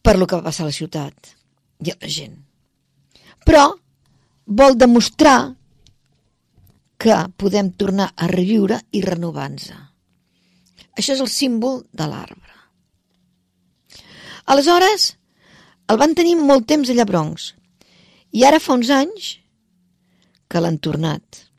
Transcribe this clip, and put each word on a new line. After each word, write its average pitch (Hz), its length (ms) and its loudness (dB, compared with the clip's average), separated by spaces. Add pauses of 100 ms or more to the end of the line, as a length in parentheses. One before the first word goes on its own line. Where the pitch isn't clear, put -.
per 214 160 2
lo 185 140 0
que 180 80 -4
va - 80 -8
passar 160 180 -8
a 151 60 -6
la - 80 -10
ciutat 151 560 -12 (480)
i 156 80 -8
a - 80 -14
la - 160 -14
gent. 151 240 -16 (1040)
Però 285 240 6 (800)
vol 254 320 4
demostrar 247 760 4 (1500)
que 220 160 2 (240)
podem 196 300 -2 (100)
tornar 190 320 -2
a 165 160 -6
reviure 196 520 -2 (120)
i 208 120 -4
renovar-nos. 156 680 -10 (1300)
Això 269 160 -4
és 269 100 -4
el 240 80 -8
símbol 254 500 -4 (140)
de 156 140 -6
l'arbre. - 460 -18 (2000)
Aleshores, 349 600 2 (760)
el 220 120 2
van 302 180 2
tenir 339 180 2
molt 277 320 4
temps 294 220 0
allà 233 160 2
a 202 40 -6
Bronx. 160 420 -6 (840)
I 233 100 4
ara 302 160 4
fa 285 140 -2
uns 240 180 -2
anys 339 360 -4 (1200)
que 175 100 -4
l'han 165 180 -4
tornat. 151 680 -8 (140)